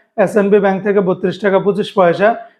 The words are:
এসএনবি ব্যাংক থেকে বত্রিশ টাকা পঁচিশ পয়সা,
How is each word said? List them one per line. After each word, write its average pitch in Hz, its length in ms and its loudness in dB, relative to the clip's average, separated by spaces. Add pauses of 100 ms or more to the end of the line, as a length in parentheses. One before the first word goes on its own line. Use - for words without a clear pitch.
(160)
এসএনবি 202 440 2
ব্যাংক 196 220 0
থেকে 208 180 0
বত্রিশ 185 380 -2
টাকা 196 220 0
পঁচিশ 190 360 -2
পয়সা, 180 320 2 (320)